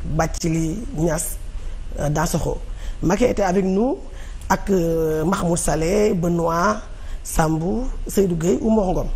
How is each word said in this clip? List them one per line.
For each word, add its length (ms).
Bathily, 720
Niasse, 400
euh, 80
Dansokho. 500
Macky 220
était 180
avec 220
nous, 340
ak, 220
euh, 540
Mahmoud 340
Saleh, 560
Benoît 640
Sambou, 600
Seydou 300
Gueye, 260
Oumar 300
Ngom. 240